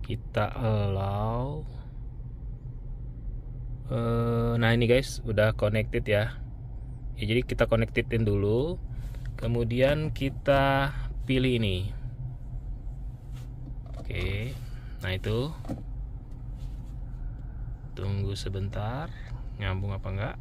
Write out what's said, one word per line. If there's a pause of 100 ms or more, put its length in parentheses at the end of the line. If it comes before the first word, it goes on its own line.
Kita
allow. (2250)
Eh,
nah
ini
guys,
udah
connected
ya. (800)
Ya,
jadi
kita
connectedin
dulu. (580)
Kemudian
kita (320)
pilih
ini. (2250)
Oke. (500)
Nah
itu. (2500)
Tunggu
sebentar, (480)
nyambung
apa
enggak?